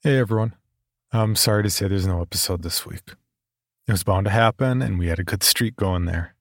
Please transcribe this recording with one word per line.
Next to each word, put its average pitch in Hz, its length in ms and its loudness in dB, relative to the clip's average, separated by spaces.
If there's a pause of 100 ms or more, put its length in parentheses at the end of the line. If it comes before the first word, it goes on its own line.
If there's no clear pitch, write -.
Hey, 143 120 4
everyone. 113 380 2 (560)
I'm 110 240 2
sorry 104 300 2
to 101 60 0
say 98 180 -2
there's 95 180 0
no 90 160 0
episode 87 400 -4
this - 240 -6
week. - 300 -14 (720)
It - 20 0
was 101 140 0
bound 98 220 0
to 101 40 0
happen, 113 500 2
and 110 160 -2
we 87 120 0
had 82 100 0
a 85 60 -2
good 95 180 -4
streak - 320 0
going 90 300 -2
there. 85 360 -4